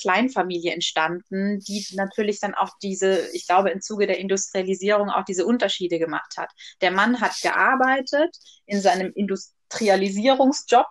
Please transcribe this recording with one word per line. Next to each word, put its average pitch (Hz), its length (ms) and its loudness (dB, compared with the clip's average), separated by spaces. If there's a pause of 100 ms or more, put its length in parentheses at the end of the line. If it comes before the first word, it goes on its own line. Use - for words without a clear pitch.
Kleinfamilie 185 720 0
entstanden, 180 880 -2
die 202 240 -8 (120)
natürlich 202 420 -2
dann 202 160 -6
auch - 260 -4
diese, 190 520 0
ich 349 140 -10
glaube, - 240 4
im 190 100 -6
Zuge 202 260 -2
der 185 120 -2
Industrialisierung 196 920 -2
auch 190 140 -2
diese 180 200 -2
Unterschiede 190 540 0
gemacht 156 380 -4
hat. - 140 -10 (300)
Der 180 120 2
Mann 220 280 2
hat 196 120 0 (100)
gearbeitet 262 920 2 (300)
in 202 140 -2
seinem 185 340 2
Industrialisierungsjob, 214 1800 2